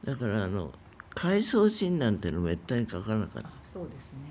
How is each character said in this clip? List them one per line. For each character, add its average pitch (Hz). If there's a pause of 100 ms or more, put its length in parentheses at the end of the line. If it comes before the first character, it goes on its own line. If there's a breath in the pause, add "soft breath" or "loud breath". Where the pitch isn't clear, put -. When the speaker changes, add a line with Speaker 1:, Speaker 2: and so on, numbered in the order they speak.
Speaker 1:
だ 139
か 123
ら 104
あ 95
の、 92 (440)
回 190
想 214
シ 208
ー 180
ン 175
な 123
ん 101
て 90
の 80
め 85
っ 85
た 120
に 117
書 90
か 110
な 107
か -
っ -
た。 -
Speaker 2:
あ、 - (120)
そ 185
う 156
で 135
す -
ね。 135 (100)